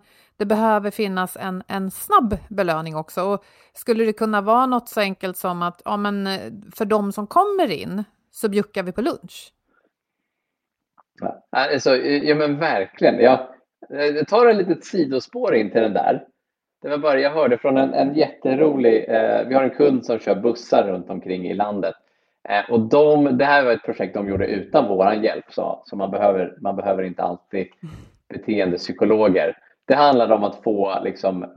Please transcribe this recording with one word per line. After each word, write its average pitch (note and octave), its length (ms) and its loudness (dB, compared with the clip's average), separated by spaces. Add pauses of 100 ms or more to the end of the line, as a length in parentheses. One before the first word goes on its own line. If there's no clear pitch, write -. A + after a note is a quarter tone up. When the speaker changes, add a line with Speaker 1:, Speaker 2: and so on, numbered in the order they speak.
(380)
Speaker 1:
det G#3 80 -4
behöver G#3 460 0
finnas F#3 500 -6
en, F#3+ 260 -8
en F#3+ 240 -6
snabb C4 460 0 (120)
belöning E3 460 -2
också. D#3+ 280 -6
Och G3 200 -2 (300)
skulle A3+ 320 0
det A3 80 0
kunna G#3+ 280 -2
vara A#3 240 2
något B3 240 -2
så - 120 -6
enkelt F#3+ 360 -4
som F3 240 -4
att, F3 240 -6
ja, G#3 120 -4
men, G3+ 300 -4
eh, F#3+ 120 -6 (360)
för A3 100 -4
de G3+ 260 0
som G#3 160 -8
kommer F#4 440 0
in E3+ 320 -6 (280)
så - 180 -4
bjuckar G3 340 -2
vi F3+ 80 -8
på G#3 100 -6
lunch? - 500 -8 (1700)
Speaker 2:
Ja, - 300 -8
alltså, C3+ 460 0
ja, C#3+ 380 0
men D3 240 -2
verkligen. C3 600 0
Jag, B2+ 280 4 (420)
jag D3 380 -2
tar A#3+ 200 4
ett A3 100 6
litet F#3 280 -2
sidospår E3 720 -2
in G#2+ 160 0
till A#2 100 2
den G#2+ 120 0
där. G#2+ 300 0 (580)
Det D3 80 -10
var D3 80 -2
bara, C#3+ 220 2
jag C#3+ 120 2
hörde C#3 260 2
från C3+ 200 0
en, C3+ 160 2
en C#3 220 0
jätterolig, C3+ 920 2
eh, A2 380 0
vi B2+ 80 -4
har C3+ 80 4
en B2+ 60 0
kund C3 360 2
som A2+ 140 -2
kör G2+ 160 0
bussar A#2 520 0
runt F2+ 220 -6
omkring F#2 380 -8
i F2 60 -6
landet. G2+ 420 -4 (540)
Eh, G2+ 220 -2
och A#2 80 4
de, C#3+ 580 4
det C#3 80 2
här C#3+ 200 4
var A#2+ 60 4
ett A2 120 0
projekt A2 300 -6
de G2+ 160 -4
gjorde G2 180 -2
utan G#2+ 400 0
våran G2+ 360 2
hjälp, D#2+ 260 -2
så, E2+ 360 -6
så - 100 -16
man G2 160 -6
behöver, F#2+ 500 0
man G2 140 -4
behöver F#2+ 280 -2
inte F#2 200 -8
alltid F#2 440 -6 (640)
beteendepsykologer. G2 1300 0 (300)
Det C3+ 80 6
handlade C3 380 4
om G#2+ 100 0
att - 200 -6
få, G2 400 -2
liksom, F#2+ 420 -4 (120)